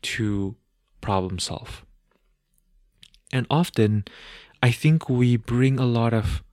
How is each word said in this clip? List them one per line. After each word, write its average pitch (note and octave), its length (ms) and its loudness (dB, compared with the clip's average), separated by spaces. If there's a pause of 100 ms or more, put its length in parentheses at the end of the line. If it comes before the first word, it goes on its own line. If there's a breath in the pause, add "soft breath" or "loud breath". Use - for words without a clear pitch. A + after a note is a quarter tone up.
to G2+ 540 -4 (440)
problem F#2 400 -2
solve? - 460 -12 (1500)
And B2+ 180 -4
often, G#2+ 560 2 (560 loud breath)
I B2 100 4
think D#3 380 2
we B2 280 4
bring B2+ 420 0
a B2+ 60 0
lot A#2 280 2
of - 400 0